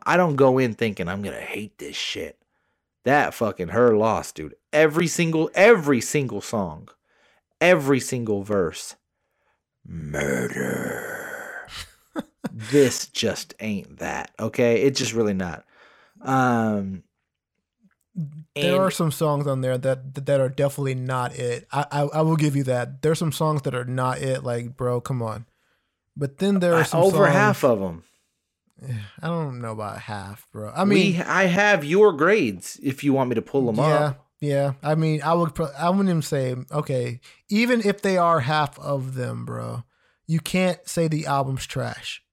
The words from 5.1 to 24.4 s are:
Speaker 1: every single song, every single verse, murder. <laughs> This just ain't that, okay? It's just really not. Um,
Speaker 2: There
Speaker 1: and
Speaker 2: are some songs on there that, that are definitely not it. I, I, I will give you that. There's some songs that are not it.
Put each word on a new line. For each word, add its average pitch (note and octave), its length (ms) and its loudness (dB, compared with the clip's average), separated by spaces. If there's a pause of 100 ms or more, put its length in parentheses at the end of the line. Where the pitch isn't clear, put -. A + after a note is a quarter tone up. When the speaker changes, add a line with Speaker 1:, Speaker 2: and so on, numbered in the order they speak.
Speaker 1:
every F3 460 6
single A#2+ 420 -4
song, F2 460 -6 (720)
every C#3+ 400 4
single G#2+ 420 -4
verse, G2 540 -2 (880)
murder. C#2 1300 -6 (560)
<laughs> - 40 -14 (760)
This A#2+ 540 2
just - 540 -6
ain't G#2+ 400 -8
that, D2+ 380 -8
okay? A2+ 440 2
It's C#3 160 2
just A#2 160 -4
really A2 200 2
not. F2+ 300 -6 (560)
Um, A2 840 0 (1500)
Speaker 2:
There C#3+ 200 0
Speaker 1:
and F#3 80 4
Speaker 2:
are F#3+ 80 2
some D#3+ 220 0
songs D3 340 0
on C3+ 140 -2
there B2+ 180 0
that, C3 480 -4
that C#3+ 140 2
are C3 80 2
definitely C#3 480 -2
not B2+ 400 -4
it. B2 360 -4
I, C#3+ 180 -2
I, C#3+ 120 -2
I D3 200 0
will D#3+ 140 4
give D3 200 2
you C#3 80 0
that. B2+ 380 -2
There's D#3 180 2
some D#3+ 120 -2
songs D3+ 300 -2
that C3+ 120 -4
are B2 100 -4
not B2+ 340 -2
it. C3 240 -4